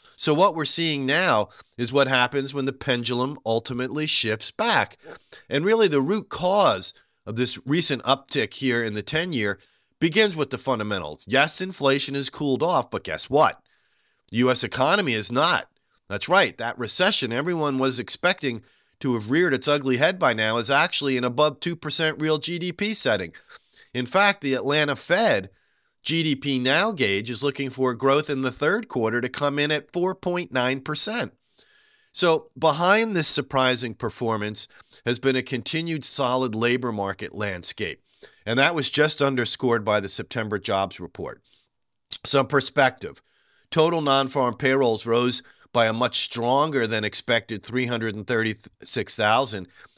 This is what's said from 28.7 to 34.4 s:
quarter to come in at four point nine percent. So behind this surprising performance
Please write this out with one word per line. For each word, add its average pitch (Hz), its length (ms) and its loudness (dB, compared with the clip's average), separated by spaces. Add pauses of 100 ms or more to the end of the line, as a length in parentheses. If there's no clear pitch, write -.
quarter 117 320 -2
to 123 80 -2
come 143 300 -4
in 147 120 0
at 151 220 -4
four 180 220 -2
point 175 360 -6
nine 131 300 2
percent. 175 540 -2 (760)
So 160 480 2
behind 180 560 4
this 165 140 2
surprising 127 680 2
performance 107 720 -4 (380)